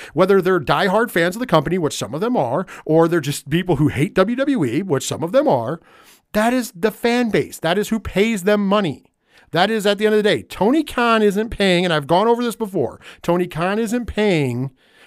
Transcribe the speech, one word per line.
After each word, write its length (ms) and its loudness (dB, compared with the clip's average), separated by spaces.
Whether 280 4
they're 180 2
diehard 500 0
fans 260 0
of 40 -8
the 60 -6
company, 320 0
which 180 -2
some 180 -8
of 60 -4
them 160 -2
are, 300 -2
or 220 4
they're 140 2
just 300 -6
people 260 0
who 120 2
hate 260 -2
W 220 2
W 280 0
E, 180 -2
which 240 -2
some 160 -6
of 100 -6
them 140 2
are, 340 -2
that 200 0
is 220 -4
the 160 -2
fan 400 0
base. 280 -2
That 200 0
is 120 -2
who 100 -2
pays 440 0
them 220 2
money. 380 -2
That 180 2
is, 160 0
at 120 2
the 80 2
end 80 4
of 40 4
the 100 2
day, 140 0
Tony 400 0
Khan 400 0
isn't 280 0
paying, 340 2
and 100 0
I've 140 -2
gone 180 4
over 160 2
this 140 -2
before, 440 -4
Tony 240 0
Khan 320 -4
isn't 280 -2
paying 680 0